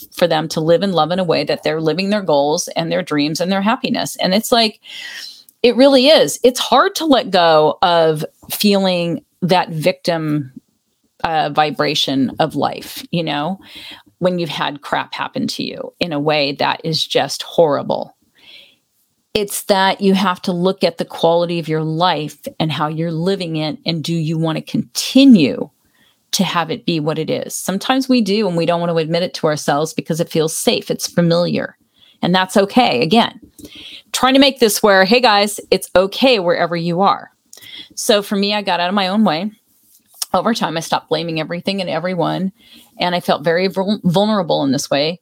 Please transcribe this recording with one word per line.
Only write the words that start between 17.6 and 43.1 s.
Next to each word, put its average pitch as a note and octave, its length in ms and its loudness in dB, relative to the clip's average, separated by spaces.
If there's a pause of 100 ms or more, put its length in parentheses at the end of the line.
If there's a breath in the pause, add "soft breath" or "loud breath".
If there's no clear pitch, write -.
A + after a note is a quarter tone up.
It's G#3 300 -6
that F#3+ 400 2
you G3 100 6
have F#3 300 0
to F#3+ 100 -2
look F#3 320 0
at E3+ 140 0
the E3+ 80 -6
quality E3+ 520 0
of D#3+ 80 -6
your D#3 160 -2
life D#3 640 -2 (140)
and D#3+ 100 -2
how D3+ 180 -2
you're E3 220 -4
living E3+ 460 -2
it, D#3 300 -4
and E3 180 -4
do E3+ 80 -4
you D#3+ 240 -2
want D#3+ 220 -2
to - 40 -6
continue - 1080 4 (600)
to F#3+ 120 0
have D#3+ 260 -2
it C3 140 -8
be E3 160 0
what D3+ 180 -2
it D3+ 120 -4
is? - 240 -6
Sometimes C4 520 -2
we B3+ 140 2
do, G#3 260 0
and F3 80 -2
we E3 120 0
don't E3+ 140 0
want E3+ 100 -2
to E3 80 0
admit E3 240 0
it F#3 120 -4
to - 120 -2
ourselves D3+ 480 -2
because E3 260 -4
it - 80 -4
feels D#3+ 260 -2
safe. - 360 -2
It's - 160 -6
familiar. E3+ 720 -2 (420 soft breath)
And F3 140 0
that's F#3 200 0
okay. G3 460 2
Again, E3+ 400 2 (720 loud breath)
trying C4 220 2
to C4+ 60 8
make C#4 180 4
this A3 240 2
where, F#3+ 240 6
hey A#3+ 160 4
guys, G#3 360 2 (120)
it's F#3 260 0
okay A3 420 2
wherever E3+ 380 0
you E3+ 240 -2
are. F#3+ 300 0 (640 loud breath)
So G#3 260 2
for G3+ 160 -4
me, G3+ 160 0
I G#3 80 -2
got F#3 200 -2
out F3 100 -2
of G3 40 -2
my G3 140 0
own G#3 160 2
way. F3+ 260 0 (840)
Over F#3+ 200 2
time, E3+ 240 -4
I E3 40 -4
stopped - 280 -4
blaming D#3+ 300 -2
everything F3 420 -6
and F3 80 -6
everyone. E3 640 -4 (480 soft breath)
And F3 160 0